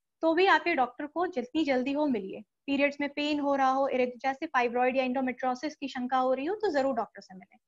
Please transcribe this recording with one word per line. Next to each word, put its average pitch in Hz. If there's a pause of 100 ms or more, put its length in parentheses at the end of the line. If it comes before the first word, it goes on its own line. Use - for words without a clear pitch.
(200)
तो 320
भी 359
आप 311
ये 339
doctor 269
को 330
जितनी 311
जल्दी 262
हो 302
मिलिए। 214
पीरियड्स 277
में 285
pain 294
हो 277
रहा 269
हो, 269
इरे-, 247
जैसे 269
fibroid 247
या 262
endometriosis 254
की 277
शंका 262
हो 262
रही 269
हो, 359
तो 427
जरूर 269
doctor 208
से -
मिलें। -